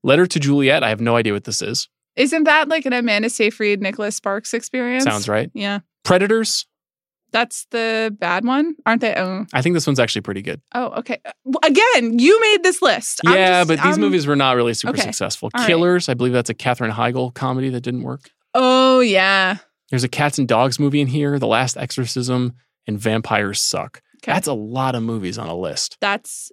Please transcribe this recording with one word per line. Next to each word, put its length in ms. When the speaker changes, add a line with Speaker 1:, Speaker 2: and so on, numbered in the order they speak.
Speaker 1:
Letter 240
to 120
Juliet. 440
I 60
have 120
no 140
idea 180
what 120
this 160
is. 260
Speaker 2:
Isn't 280
that, 240
like, 180
an 80
Amanda 360
Seyfried, 520
Nicholas 340
Sparks 380
experience? 500
Speaker 1:
Sounds 240
right. 260
Speaker 2:
Yeah. 260
Speaker 1:
Predators? 640
Speaker 2:
That's 400
the 480
bad 260
one? 300
Aren't 160
they? 160
Oh. 340
Speaker 1:
I 120
think 100
this 140
one's 120
actually 220
pretty 220
good. 180
Speaker 2:
Oh, 140
okay. 260
Uh, 60
w-, 80
again, 480
you 200
made 220
this 220
list. 420
I'm 80
Speaker 1:
Yeah, 280
Speaker 2:
just, 80
Speaker 1:
but 120
these 140
Speaker 2:
I'm 60
Speaker 1:
movies 260
were 80
not 200
really 200
super 180
Speaker 2:
Okay. 80
Speaker 1:
successful. 540
Speaker 2:
All 60
right. 60
Speaker 1:
Killers, 420
I 40
believe 200
that's 180
a 20
Katherine 380
Heigl 420
comedy 360
that 120
didn't 220
work. 260
Speaker 2:
Oh, 460
yeah. 580
Speaker 1:
There's 140
a 60
Cats 280
and 100
Dogs 320
movie 220
in 60
here, 320
The 80
Last 300
Exorcism, 760
and 140
Vampires 600
Suck. 440
Speaker 2:
Okay. 80
Speaker 1:
That's 160
a 60
lot 400
of 80
movies 380
on 80
a 80
list. 440
Speaker 2:
That's 540